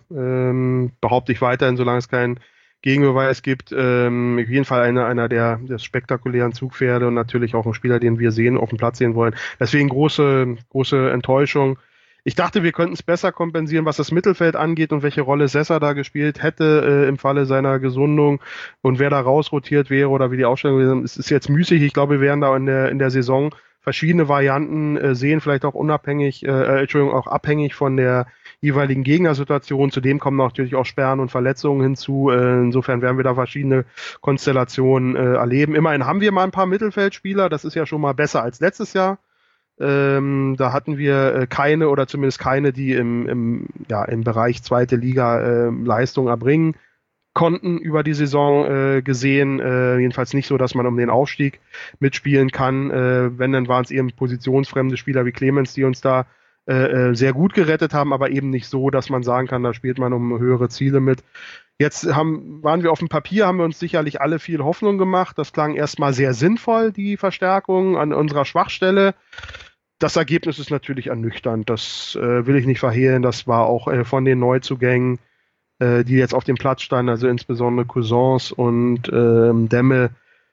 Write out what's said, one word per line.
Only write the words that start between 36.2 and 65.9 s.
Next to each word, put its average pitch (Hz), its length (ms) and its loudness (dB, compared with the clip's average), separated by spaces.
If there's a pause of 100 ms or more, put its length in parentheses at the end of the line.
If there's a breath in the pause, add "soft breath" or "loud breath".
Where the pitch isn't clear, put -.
mal 185 100 2
ein 190 80 -2
paar 190 140 -2
Mittelfeldspieler. 196 840 -2
Das 156 160 -6
ist 156 120 -8
ja 156 100 -2
schon 151 160 -6
mal 139 120 0
besser 143 300 0
als 123 160 -8
letztes 190 320 -2
Jahr. 190 280 0 (640)
Ähm, 139 760 0
da 127 160 0
hatten 147 240 -4
wir, 139 380 2
äh, 127 120 0
keine 151 400 2
oder 139 180 2
zumindest 135 320 -2
keine, 135 360 0
die 131 180 -4
im, 120 380 -2
im, 117 380 -4 (220)
ja, 104 140 -4
im 113 220 -4
Bereich 117 360 0
zweite 123 360 0
Liga, 123 420 0
äh, 120 300 0
Leistung 120 580 -2
erbringen 139 480 2 (580 soft breath)
konnten 170 440 0
über 156 260 -2
die 156 100 -2
Saison, 143 520 2
äh, 135 360 0
gesehen. 135 600 0
Äh, 127 380 2
jedenfalls 123 340 -2
nicht 139 140 -2
so, 139 100 2
dass 127 180 -2
man 123 100 0
um 120 120 -2
den 120 120 0
Aufstieg 139 520 0 (400 loud breath)
mitspielen 135 500 2
kann. 135 400 -2
Äh, 127 480 0
wenn, 131 140 0
dann 127 160 0
waren's 127 220 0
eben 131 200 -2
positionsfremde 131 840 -2
Spieler 131 280 -2
wie 120 60 -2
Clemens, 135 420 0
die 135 120 -2
uns 131 160 -2
da, 131 240 2 (420 soft breath)
äh, 131 60 0 (380)
äh, 120 40 0
sehr 131 160 2
gut 160 220 0
gerettet 156 400 2
haben, 147 180 0
aber 135 200 0
eben 139 180 -2
nicht 127 180 -4
so, 135 220 -2
dass 135 200 0
man 127 140 -2
sagen 123 240 0
kann, 123 160 -4
da 120 100 -2
spielt 127 240 -6
man 123 140 -2
um 120 280 -2
höhere 123 280 2
Ziele 139 320 0
mit. 131 240 0 (540 loud breath)
Jetzt 135 360 -2
haben, 156 500 -4
waren 165 200 2
wir 165 80 2
auf 151 80 0
dem 170 80 -4
Papier, 185 400 0
haben 180 120 0
wir 170 60 0
uns 160 140 -4
sicherlich 160 400 -4
alle 151 200 0
viel 165 200 -6
Hoffnung 190 380 -2
gemacht. 185 400 0
Das 151 160 -6
klang 151 220 -2
erstmal 143 380 -2